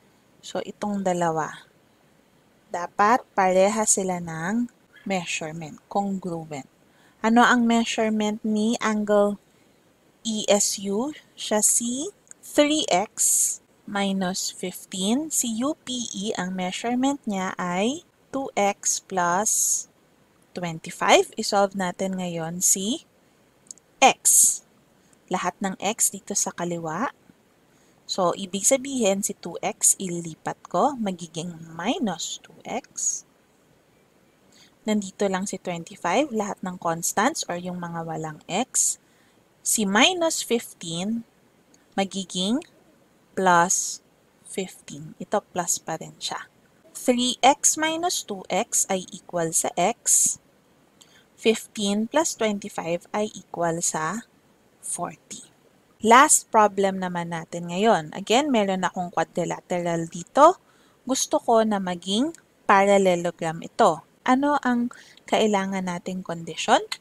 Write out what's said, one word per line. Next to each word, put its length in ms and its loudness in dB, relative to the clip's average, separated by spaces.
So, 240 -8
itong 400 -4
dalawa. 640 -2
Dapat 640 2
pareha 560 4
sila 320 -2
ng 480 -4
measurement, 880 -6
congruent. 800 -4
Ano 160 6
ang 240 6
measurement 800 0
ni 320 0
angle 560 2
E 240 -4
S 340 2
U? 300 -2
Siya 260 0
si 480 -2
three 480 2
X 240 0
minus 640 -2
fifteen. 800 -4
Si 160 -2
U 80 0
P 260 -8
E, 240 -6
ang 160 -4
measurement 720 -2
niya 320 -4
ay 480 -2
two 240 -6
X 480 0
plus 840 0
twenty-five. 880 2
Isolve 320 2
natin 480 -4
ngayon 400 -6
si 480 0
x. 560 4
Lahat 320 -4
ng 160 -8
x 320 -2
dito 240 -10
sa 160 -2
kaliwa. 560 -4
So, 320 0
ibig 280 -6
sabihin, 600 2
si 80 -6
two 280 -12
X, 400 0
ililipat 680 -8
ko, 280 2
magiging 600 -8
minus 680 -4
two 240 -20
X. 600 -6
Nandito 440 -2
lang 200 -2
si 120 -6
twenty-five, 720 -2
lahat 280 -4
ng 200 -8
constants 680 -2
or 80 -6
yung 200 -8
mga 280 -8
walang 440 -8
x. 480 -2
Si 240 -2
minus 560 2
fifteen, 880 -6
magiging 720 -4
plus 640 2
fifteen. 720 -12
Ito, 320 -4
plus 240 -2
pa 240 -8
rin 160 -18
siya. 320 -10
Three 480 0
X 320 6
minus 480 -2
two 240 -10
X 400 0
ay 240 -2
equal 400 -4
sa 240 -2
x. 640 0
Fifteen 720 -2
plus 240 0
twenty-five 800 -4
ay 240 -2
equal 480 -4
sa 400 -4
forty. 640 -10
Last 480 8
problem 540 2
naman 320 -6
natin 340 -10
ngayon. 460 2
Again, 340 2
meron 380 2
akong 260 -6
quadrilateral 960 -2
dito. 480 6
Gusto 400 -2
ko 240 4
na 160 -2
maging 500 -2
parallelogram 1000 4
ito. 400 2
Ano 400 2
ang 320 -2
kailangan 640 0
nating 320 -8
kondisyon? 560 0